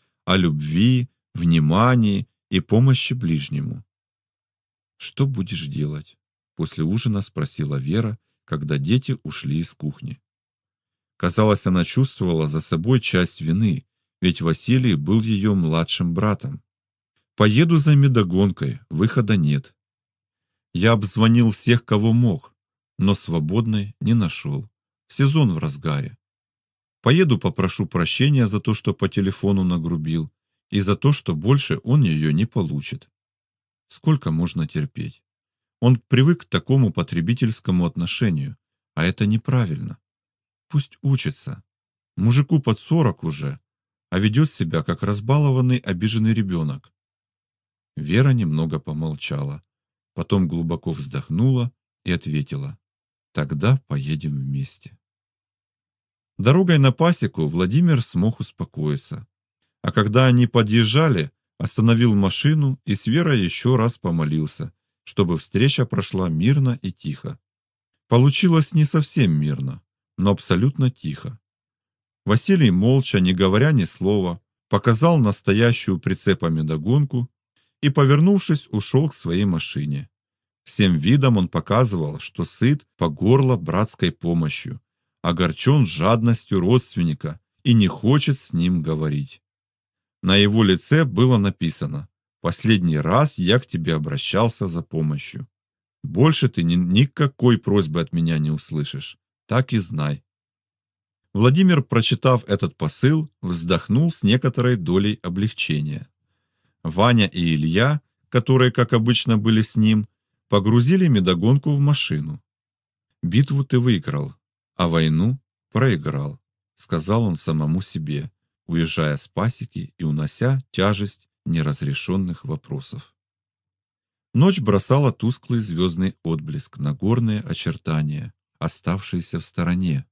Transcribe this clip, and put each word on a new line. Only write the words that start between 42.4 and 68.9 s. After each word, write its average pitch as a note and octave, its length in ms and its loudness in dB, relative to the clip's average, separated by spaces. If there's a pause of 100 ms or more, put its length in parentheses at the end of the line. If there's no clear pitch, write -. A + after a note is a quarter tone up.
под G#2+ 180 -2
сорок D3 460 0
уже, C#2+ 340 -8 (500)
а F#2 100 -2
ведет A2 300 2
себя, D#2+ 320 -4
как - 220 -6
разбалованный, B2+ 720 0
обиженный G#2+ 560 0
ребенок. E2+ 600 -4 (1040)
Вера F#2 320 2
немного D#2+ 500 0
помолчала, D2 840 -8 (520)
потом F2+ 340 0
глубоко E2 440 -4
вздохнула F2 800 -2 (340)
и F#2 60 -4
ответила: D2 680 -6 (540)
«Тогда D#2+ 540 0
поедем D2 500 -6
вместе». C#2 600 -8 (1400)
Дорогой D#3+ 400 4
на C3+ 120 6
пасеку B2+ 560 0
Владимир A#2+ 540 2
смог G#2+ 380 -2
успокоиться. - 880 -8 (560)
А G2+ 80 -2
когда A2 340 4
они B2 220 6
подъезжали, A2+ 840 2 (280)
остановил A2+ 560 2
машину C3+ 720 0
и G2+ 100 -2
с - 100 -6
Верой C#3+ 340 2
еще A#2+ 380 0
раз A#2 200 0
помолился, D#2 760 -4 (300)
чтобы E2+ 340 -2
встреча C3+ 480 0
прошла F#2 440 -4
мирно A#2+ 520 0
и F#2+ 100 -6
тихо. - 480 -12 (680)
Получилось C#3+ 680 2
не D3+ 120 2
совсем C#3+ 460 0